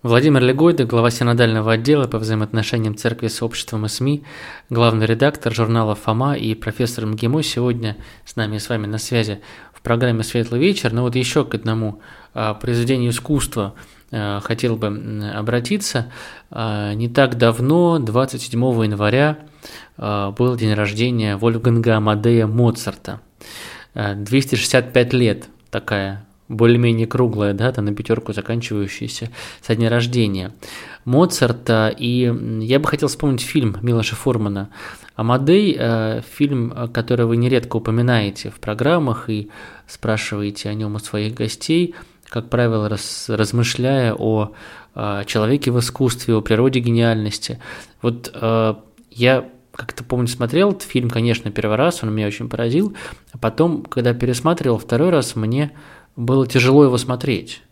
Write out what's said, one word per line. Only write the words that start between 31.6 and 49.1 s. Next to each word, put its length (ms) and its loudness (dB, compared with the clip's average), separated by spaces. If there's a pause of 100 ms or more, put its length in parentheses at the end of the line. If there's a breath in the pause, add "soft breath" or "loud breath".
И, 280 0
м, 360 -2
я 180 2
бы 100 0
хотел 200 0
вспомнить 320 0
фильм 420 0
Милоша 340 0
Формана 540 -2 (460 loud breath)
"Амадей", 640 2
э, 420 0 (160)
фильм, 380 0
э, 140 -6
который 380 0
вы 100 2
нередко 400 2
упоминаете 760 0
в 100 -20
программах 680 0
и 220 -4 (360 loud breath)
спрашиваете 840 -4
о 60 -6
нем 220 -6
у 20 -6
своих 360 -4
гостей, 600 -2 (340 loud breath)
как 200 -8
правило, 400 2
рас-, 400 -6
размышляя 840 0
о, 380 0 (420 loud breath)
э, 320 -6
человеке 440 0
в 80 2
искусстве, 560 0
о 60 4
природе 400 2
гениальности. 800 0 (420 loud breath)
Вот, 340 -4
э, 400 0 (360)